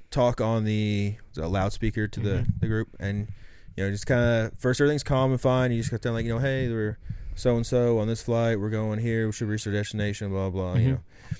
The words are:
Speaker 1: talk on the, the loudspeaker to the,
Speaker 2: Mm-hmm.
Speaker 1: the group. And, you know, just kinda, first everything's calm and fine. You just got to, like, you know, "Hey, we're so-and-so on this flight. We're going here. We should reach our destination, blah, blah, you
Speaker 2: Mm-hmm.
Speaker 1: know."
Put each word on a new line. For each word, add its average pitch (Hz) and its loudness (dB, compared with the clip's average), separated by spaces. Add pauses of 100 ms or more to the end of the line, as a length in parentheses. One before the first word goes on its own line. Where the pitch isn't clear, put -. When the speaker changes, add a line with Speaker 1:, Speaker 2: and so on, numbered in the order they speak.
(100)
Speaker 1:
talk 123 2
on 113 0
the, 107 0 (180)
the 78 -4
loudspeaker 101 0
to - -8
the, 104 0
Speaker 2:
Mm-hmm. 95 0 (100)
Speaker 1:
the - 0
group. 110 0 (100)
And, 104 -4 (480)
you 95 -2
know, 98 0
just 101 -4
kinda, 117 4
first 123 0
everything's 147 4
calm 131 2
and 127 0
fine. 127 2
You 117 0
just 117 -2
got 113 -4
to, 120 -2
like, 113 -2
you 117 -2
know, 113 0
"Hey, 131 0
we're 107 -2 (380)
so-and-so 120 2
on 107 0
this 113 -2
flight. 117 2
We're 104 -2
going 107 -2
here. 113 0
We 107 0
should 110 -4
reach 107 -2
our 104 -2
destination, 104 -2
blah, 95 0
blah, 92 -2
you 117 4
Speaker 2:
Mm-hmm. 123 6
Speaker 1:
know." 131 0 (420)